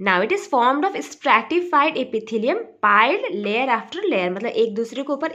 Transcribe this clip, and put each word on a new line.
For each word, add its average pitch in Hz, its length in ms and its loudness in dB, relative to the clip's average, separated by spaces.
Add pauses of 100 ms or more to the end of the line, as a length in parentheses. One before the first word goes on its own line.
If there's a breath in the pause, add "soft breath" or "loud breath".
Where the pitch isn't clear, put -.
Now 185 180 4
it 214 120 0
is 392 220 -4
formed 262 300 4
of 392 120 -2
stratified 302 1000 0
epithelium 240 640 -2 (240)
piled 220 400 4 (200)
layer 233 220 -2
after 247 360 -4
layer, 185 260 0
मतलब 196 160 -6
एक 220 280 0
दूसरे 233 280 -4
के 285 100 -4
ऊपर 311 220 -4